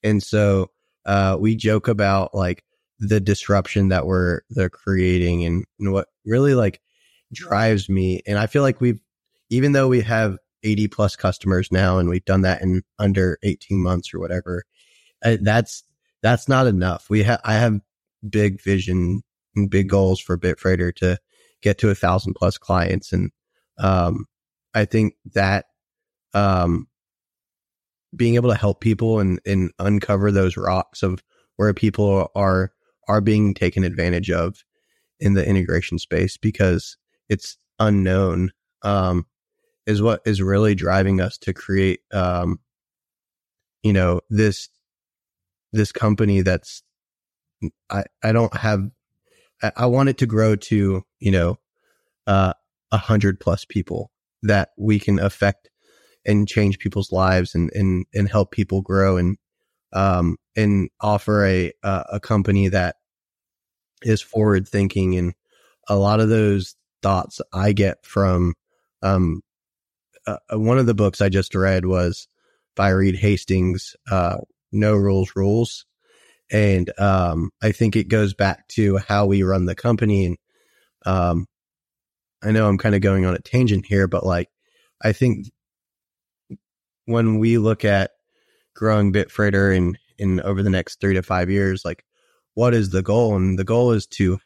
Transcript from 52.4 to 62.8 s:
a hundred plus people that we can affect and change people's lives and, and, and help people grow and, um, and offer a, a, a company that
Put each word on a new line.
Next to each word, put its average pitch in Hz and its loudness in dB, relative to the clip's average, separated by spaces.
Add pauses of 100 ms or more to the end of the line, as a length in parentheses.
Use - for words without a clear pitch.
a 110 0
hundred 101 0
plus - -2
people - -8 (320)
that 104 0
we 107 0
can 101 0
affect 98 -2 (560)
and 104 2
change 101 0
people's 98 -6
lives 92 0
and, 85 0
and, 95 -2
and 98 0
help 104 0
people 98 -2
grow 95 0
and, 90 0 (560)
um, 90 0 (180)
and 101 0 (100)
offer 104 0
a, 92 0 (100)
a, 95 -4
a 104 -6
company 101 0
that 90 -2 (1040)